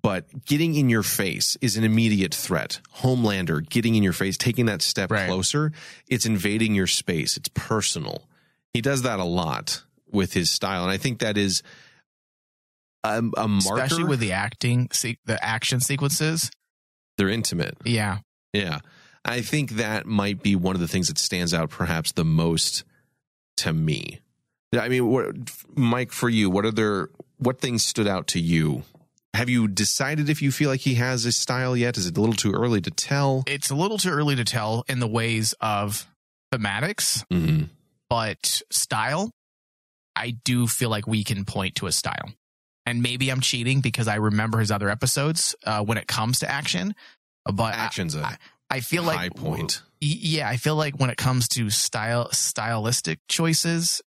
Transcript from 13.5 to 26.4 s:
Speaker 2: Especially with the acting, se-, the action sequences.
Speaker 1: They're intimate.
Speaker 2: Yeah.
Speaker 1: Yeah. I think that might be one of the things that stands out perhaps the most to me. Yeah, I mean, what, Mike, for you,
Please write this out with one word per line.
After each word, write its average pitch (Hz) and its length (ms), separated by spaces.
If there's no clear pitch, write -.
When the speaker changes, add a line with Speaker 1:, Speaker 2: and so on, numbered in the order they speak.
Speaker 2:
Especially 165 220
with 139 160
the 101 120
acting, 120 600
se-, - 320
the - 200
action 113 360
sequences. 143 720
Speaker 1:
They're 98 140
intimate. 104 540
Speaker 2:
Yeah. 104 340
Speaker 1:
Yeah. 90 280
I 123 160
think 131 320
that 107 340
might 101 360
be 101 120
one 92 220
of 87 40
the 85 80
things 90 200
that 78 100
stands 87 360
out 82 160
perhaps 82 420
the 85 120
most 80 600
to - 140
me. 78 480
Yeah, 117 100
I 117 60
mean, 127 200
what, 127 260
Mike, 123 380
for - 160
you, 110 220